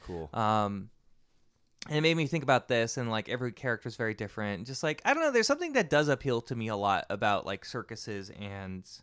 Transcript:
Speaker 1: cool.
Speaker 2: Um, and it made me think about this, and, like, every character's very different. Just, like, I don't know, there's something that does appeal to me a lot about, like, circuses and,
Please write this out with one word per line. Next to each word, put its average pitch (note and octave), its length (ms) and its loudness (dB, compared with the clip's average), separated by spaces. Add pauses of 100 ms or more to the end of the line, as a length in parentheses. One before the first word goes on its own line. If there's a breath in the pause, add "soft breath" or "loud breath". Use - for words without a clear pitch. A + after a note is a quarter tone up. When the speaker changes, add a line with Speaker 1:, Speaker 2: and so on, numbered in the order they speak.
Speaker 1:
cool. E2 260 -8
Speaker 2:
Um, G#2+ 560 0 (1000)
and D3+ 100 -2
it D3+ 40 4
made E3 160 4
me D#3+ 80 2
think D3 180 -2
about C3 240 4
this, A#2 300 2
and, A#2 140 -2
like, A2 180 -2
every B2 220 -2
character's A#2 440 -4
very A2 200 -2
different. G#2 500 -4
Just, C3+ 160 -8
like, D3+ 240 -2
I B3 80 6
don't D#4+ 80 2
know, D#4 100 2
there's A#3 140 4
something D#4 280 0
that A3+ 180 4
does D3 160 6
appeal B2+ 360 2
to - 120 -6
me A2+ 140 -2
a A2 60 0
lot G2+ 360 2
about, G2+ 340 2
like, F#2+ 180 -6
circuses G#2 680 -8
and, G2 580 -10 (140)